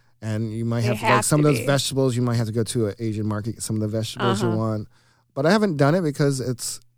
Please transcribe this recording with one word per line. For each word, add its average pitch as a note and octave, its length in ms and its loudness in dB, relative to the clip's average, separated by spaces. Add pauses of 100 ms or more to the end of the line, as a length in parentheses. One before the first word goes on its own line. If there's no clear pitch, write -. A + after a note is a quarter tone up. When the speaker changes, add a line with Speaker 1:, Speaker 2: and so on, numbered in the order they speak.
(220)
Speaker 1:
And A2 300 -4
you A2+ 140 -4
might A#2 160 0
Speaker 2:
They A#2 60 0
Speaker 1:
have A#2 120 -2
to, A3+ 60 -4
Speaker 2:
have G#3 120 4
Speaker 1:
like, G#3 80 2
some D3+ 180 4
Speaker 2:
to D3+ 40 6
Speaker 1:
of D3 60 4
those A#2 80 -2
Speaker 2:
be. B2 60 -4
Speaker 1:
vegetables, C3+ 480 0
you B2 80 0
might A#2+ 120 0
have A#2 120 0
to A2 60 -6
go A#2 100 0
to A2+ 240 0
an G2 120 -4
Asian A2 280 -2
market, G#2 340 -4
some A2+ 140 -4
of G#2+ 60 0
the G#2+ 60 -2
vegetables F#3+ 540 -2
you F#3 80 0
Speaker 2:
Uh-huh. A2 80 0
Speaker 1:
want. A2 300 -2 (500)
But C#3 80 0
I E3 60 6
haven't G#3 260 2
done C#3+ 160 4
it F#3+ 80 2
because C#3+ 380 0
it's, B2 400 -6 (180)